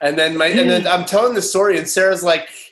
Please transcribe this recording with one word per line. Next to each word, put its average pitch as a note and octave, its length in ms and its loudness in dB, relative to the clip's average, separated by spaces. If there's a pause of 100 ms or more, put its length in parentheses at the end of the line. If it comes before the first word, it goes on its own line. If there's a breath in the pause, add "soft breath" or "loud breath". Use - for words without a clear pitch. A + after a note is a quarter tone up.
And D3 160 -2
then D#3+ 200 0
my, D#3+ 100 0
and F3+ 220 2
then F3+ 180 0
I'm F3+ 180 0
telling A3+ 280 2
the G#3+ 80 -2
story, F#3+ 360 0
and D#3+ 100 -4
Sarah's F#3+ 360 0
like, E3 260 0 (220 loud breath)